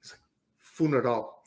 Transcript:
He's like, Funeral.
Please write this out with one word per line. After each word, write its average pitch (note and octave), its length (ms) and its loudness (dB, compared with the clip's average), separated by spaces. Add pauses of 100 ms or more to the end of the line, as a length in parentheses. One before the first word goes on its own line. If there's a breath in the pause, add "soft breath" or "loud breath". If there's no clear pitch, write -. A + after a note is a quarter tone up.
He's - 80 -20
like, - 80 -20 (400)
Funeral. B2+ 880 0